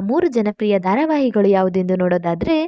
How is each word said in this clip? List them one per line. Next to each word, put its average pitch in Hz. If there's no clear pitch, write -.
ಮೂರು 339
ಜನಪ್ರಿಯ 208
ಧಾರಾವಾಹಿಗಳು 220
ಯಾವುದೆಂದು 185
ನೋಡೋದಾದ್ರೆ, 180